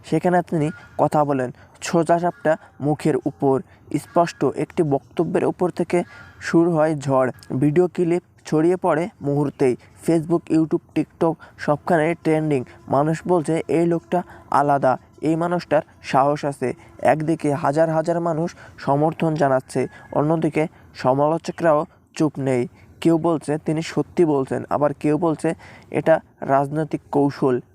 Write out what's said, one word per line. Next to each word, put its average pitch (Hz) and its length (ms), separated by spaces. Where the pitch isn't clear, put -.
সেখানে 175 300
তিনি 151 180
কথা - 280
বলেন 131 220
সোজাসাপটা 170 640
মুখের 147 300
উপর। 135 260
স্পষ্ট - 360
একটি - 180
বক্তব্যের 147 580
উপর 180 160
থেকে 175 200
শুরু 170 280
হয় 156 160
ঝড়। 131 220
ভিডিও 151 320
ক্লিপ 175 300
ছড়িয়ে 160 360
পড়ে 165 200
মুহূর্তেই। 143 480
Facebook, 165 380
YouTube, 160 300
TikTok 160 380
সবখানে 151 420
ট্রেন্ডিং। 156 360
মানুষ 151 220
বলছে 160 240
এই 170 140
লোকটা 160 260
আলাদা, 143 320
এই 160 140
মানুষটার 170 400
সাহস 143 300
আছে। 135 180
একদিকে 156 360
হাজার 147 340
হাজার 165 220
মানুষ 165 200
সমর্থন 156 460
জানাচ্ছে, 131 380
অন্যদিকে 156 440
সমালোচকরাও 151 800
চুপ 156 160
নেই। 127 140
কেউ 165 140
বলছে 156 240
তিনি 160 160
সত্যি - 300
বলছেন, 131 260
আবার - 160
কেউ 151 140
বলছে 160 220
এটা 160 160
রাজনৈতিক 143 500
কৌশল। 143 400